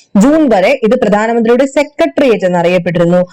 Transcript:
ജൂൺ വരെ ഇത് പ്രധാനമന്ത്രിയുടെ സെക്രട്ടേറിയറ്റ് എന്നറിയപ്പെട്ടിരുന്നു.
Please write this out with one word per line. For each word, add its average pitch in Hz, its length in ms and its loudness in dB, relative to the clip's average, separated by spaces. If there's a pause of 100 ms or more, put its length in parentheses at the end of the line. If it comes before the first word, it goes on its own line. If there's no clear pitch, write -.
(200)
ജൂൺ 285 300 2
വരെ 220 340 0
ഇത് 226 180 0
പ്രധാനമന്ത്രിയുടെ 226 640 0
സെക്രട്ടേറിയറ്റ് 277 800 -2
എന്നറിയപ്പെട്ടിരുന്നു. 175 880 0